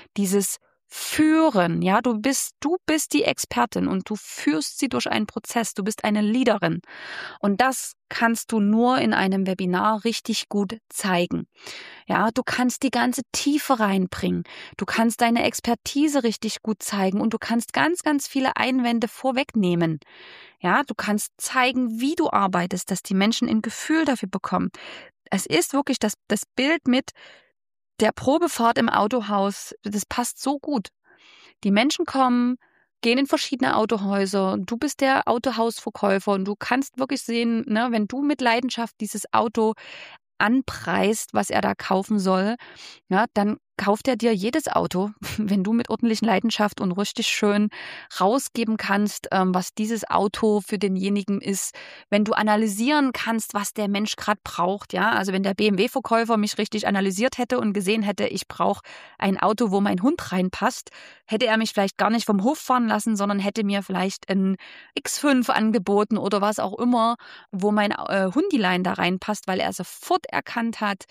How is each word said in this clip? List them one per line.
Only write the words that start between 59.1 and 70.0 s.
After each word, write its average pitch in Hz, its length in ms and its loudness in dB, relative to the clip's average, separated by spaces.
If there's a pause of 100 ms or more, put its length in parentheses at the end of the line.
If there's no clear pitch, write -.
ein 196 200 0
Auto, 208 320 2
wo 202 120 2
mein 202 180 0
Hund 285 320 0
reinpasst, 185 560 -2 (380)
hätte 220 200 0
er 220 120 2
mich 220 160 -2
vielleicht 196 240 0
gar 202 100 4
nicht 226 160 2
vom 202 200 2
Hof 294 140 2
fahren 247 300 2
lassen, 214 260 0
sondern 202 240 0
hätte 208 240 -2
mir 202 200 0
vielleicht 185 480 -4
ein 190 260 2 (380)
X - 240 -6
fünf 269 320 2
angeboten 208 640 2
oder 202 240 0
was 208 180 0
auch 196 200 -4
immer, 240 380 2 (360)
wo 202 200 0
mein, 208 180 2
äh, 190 440 -2
Hundilein 208 500 2
da 190 100 -2
reinpasst, 185 540 -2
weil 185 120 -2
er - 140 -2
sofort - 560 -4